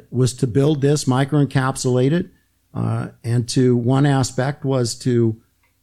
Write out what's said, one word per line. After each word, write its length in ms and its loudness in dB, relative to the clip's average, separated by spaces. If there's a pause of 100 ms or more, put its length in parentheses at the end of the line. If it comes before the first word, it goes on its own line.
was 260 0
to 120 -2
build 340 0
this, 240 0
microencapsulate 1080 0
it, 160 -2 (460)
uh, 360 -4 (140)
and 260 0
to, 260 2
one 300 2
aspect 600 -2
was 340 -2
to, 420 0 (420)